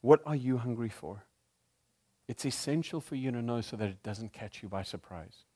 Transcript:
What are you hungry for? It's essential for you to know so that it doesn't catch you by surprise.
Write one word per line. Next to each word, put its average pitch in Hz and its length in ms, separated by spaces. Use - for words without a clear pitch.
What 151 260
are 151 100
you 127 220
hungry 117 300
for? 101 360
It's - 160
essential 151 560
for - 160
you 131 140
to 120 120
know 117 180
so 113 160
that 107 120
it 95 140
doesn't 107 300
catch - 300
you 107 60
by 95 140
surprise. 90 640